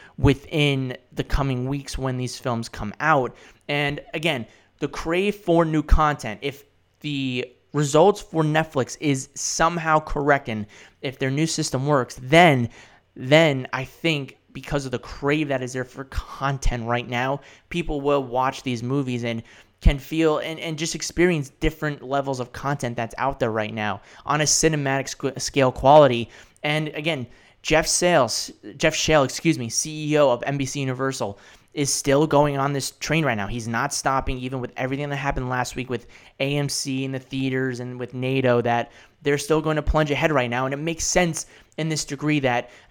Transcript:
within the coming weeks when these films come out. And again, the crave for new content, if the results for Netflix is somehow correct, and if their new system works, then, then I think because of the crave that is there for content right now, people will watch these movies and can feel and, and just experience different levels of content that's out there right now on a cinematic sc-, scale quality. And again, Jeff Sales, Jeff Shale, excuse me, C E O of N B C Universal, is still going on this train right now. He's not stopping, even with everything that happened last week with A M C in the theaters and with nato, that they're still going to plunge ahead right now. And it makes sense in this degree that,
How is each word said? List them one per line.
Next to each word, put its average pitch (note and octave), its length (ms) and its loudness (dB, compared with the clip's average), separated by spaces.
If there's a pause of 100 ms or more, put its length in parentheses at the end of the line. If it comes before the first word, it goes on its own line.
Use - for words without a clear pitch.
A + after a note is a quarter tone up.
(180)
within C3+ 800 2 (160)
the C#3 100 -4
coming C3 440 0
weeks C#3 300 -8
when C3 200 -4
these B2+ 200 -6
films A#2 300 -4
come - 320 -10
out. C#3+ 360 2 (320)
And C#3+ 320 -2 (140)
again, D3 320 -2 (340)
the D3 100 -4
crave F#3 460 -2
for E3+ 300 2
new D#3 160 0
content, D3 600 2
if C#3+ 220 -8 (340)
the C3+ 520 -4 (220)
results D3+ 480 4
for D#3+ 220 -2
Netflix D3+ 560 0
is C3+ 340 0
somehow D#3+ 680 0
correct, C#3+ 480 0
and G#2+ 180 -4 (340)
if C3 160 -8
their C3+ 140 -2
new D3+ 160 0
system C#3+ 400 -2
works, C#3 340 0
then, C3+ 480 6 (460)
then C#3 580 4
I B2+ 120 -4
think D3 520 -4 (140)
because C#3 340 -6
of C3 60 -8
the A#2+ 80 -2
crave C#3+ 500 -2
that C3 120 -2
is B2 120 -8
there B2+ 100 -4
for C3+ 220 -14
content C3+ 800 -2
right A#2+ 240 -2
now, B2+ 320 -2 (260)
people D#3+ 320 -4
will C#3+ 240 2
watch C3 400 -2
these A#2+ 180 -4
movies B2 440 -2
and A#2 180 -4 (380)
can C#3+ 180 6
feel D#3 380 2
and, D#3 240 -6
and D#3+ 160 -6
just D#3+ 180 -4
experience E3 540 0 (100)
different D3+ 420 -2
levels C3+ 380 -2
of A#2 140 -8
content C3+ 420 -4
that's A#2 220 -6
out C3 200 -2
there A#2 140 0
right G#2+ 220 -2
now G#2+ 280 -4 (240)
on D3 140 0
a D3+ 60 2
cinematic C#3 640 0
sc-, - 320 -6
scale C3 320 2
quality. C3+ 560 8 (340)
And D3+ 260 -2
again, D3+ 380 -4 (360)
Jeff D#3+ 220 2
Sales, D#3+ 640 2 (280)
Jeff D#3 180 2
Shale, D#3 280 4
excuse C#3 360 0
me, A#2+ 80 -6
C D3+ 460 -4
E D3+ 60 4
O C#3 100 6
of B2 160 2
N C#3 120 -2
B C#3 80 -2
C C#3+ 140 -6
Universal, C3 580 -4 (360)
is C#3+ 200 -2
still C#3 320 2
going D3 320 2
on C#3 140 0
this C#3 200 -4
train D#3 340 0
right A#2+ 100 0
now. G2+ 120 -4
He's A2+ 200 -6
not A#2 260 -2
stopping, C3+ 440 -2
even B2+ 240 -6
with B2 160 -8
everything C#3 320 -4
that C#3 80 -6
happened C3+ 320 -4
last B2+ 260 -4
week B2+ 140 -8
with A#2+ 180 -6 (320)
A C#3 160 -2
M C#3+ 140 0
C C3+ 340 -4
in C3+ 80 -6
the C3 80 -6
theaters C3 640 -4
and B2 180 -12
with B2 140 -10
nato, B2+ 480 2
that A#2 320 -2 (300)
they're C#3+ 140 2
still D#3 220 2
going D#3 160 -2
to D3+ 60 -2
plunge D3+ 300 2
ahead D3+ 200 0
right B2 180 0
now. B2 140 -2
And C3+ 100 -4
it C#3 40 -6
makes D#3+ 260 -6
sense F3 440 0 (300)
in D#3 120 -2
this D#3 160 -4
degree D3 340 0
that, B2 300 0 (220)